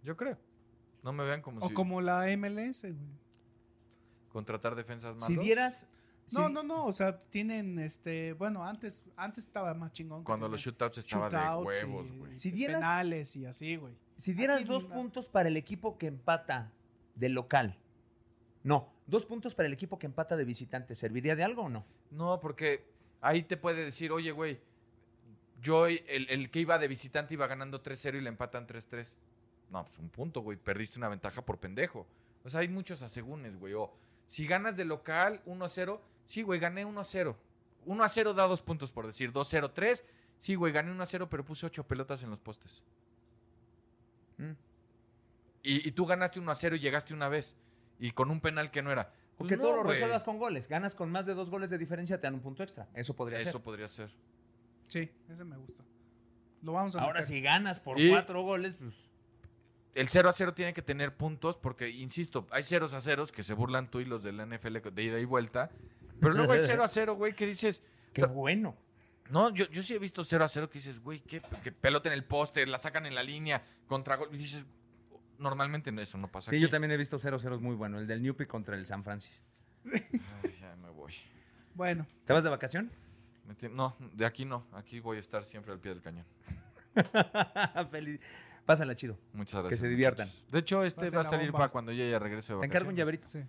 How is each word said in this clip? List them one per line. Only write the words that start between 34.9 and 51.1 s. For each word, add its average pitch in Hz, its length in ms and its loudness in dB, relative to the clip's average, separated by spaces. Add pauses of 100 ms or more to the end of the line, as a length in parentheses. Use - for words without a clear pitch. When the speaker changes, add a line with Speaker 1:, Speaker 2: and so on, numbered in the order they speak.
Speaker 1:
uno 180 200 -6
a 170 40 -4
cero, 185 320 -4 (260)
sí, - 160 -6
güey, 185 160 2
gané 175 260 -2
uno 208 140 -8
a 196 60 -6
cero. 170 320 -2 (480)
Uno 202 180 4
a 208 60 8
cero 214 240 4
da 190 140 8
dos 185 140 4
puntos, 143 300 -4
por 110 160 -6
decir, 120 240 -4
dos 139 180 0
cero, 143 220 2
tres. 226 320 2 (340)
Sí, - 180 0
güey, 170 180 4
gané 156 180 2
uno 185 100 -6
a 180 60 -2
cero, 180 220 -4
pero 143 160 -4
puse 156 200 -8
ocho 156 220 -8
pelotas 131 360 -4
en 117 60 -10
los 104 100 -8
postes. - 440 -18 (1500)
Speaker 3:
Mm. 156 140 -10 (1120)
Speaker 1:
Y, 143 240 2
y 143 60 -2
tú 175 120 2
ganaste 180 340 2
uno 170 120 -2
a 147 40 2
cero 165 200 2
y 160 40 0
llegaste 143 340 0
una 147 160 -2
vez. 147 260 -2 (420)
Y 120 140 -4
con 131 200 2
un 160 100 -2
penal 151 300 0
que 147 100 -2
no 139 100 -2
era. 123 220 -2 (240)
Speaker 3:
O - 80 -6
que 196 100 4
Speaker 1:
Pues 226 60 -2
Speaker 3:
todo 240 100 6
Speaker 1:
no, 233 60 4
Speaker 3:
lo 220 60 2
Speaker 1:
güey. 302 100 4
Speaker 3:
resuelvas 233 320 2
con 214 140 -4
goles. 196 280 -2
Ganas 190 280 -2
con 165 160 -4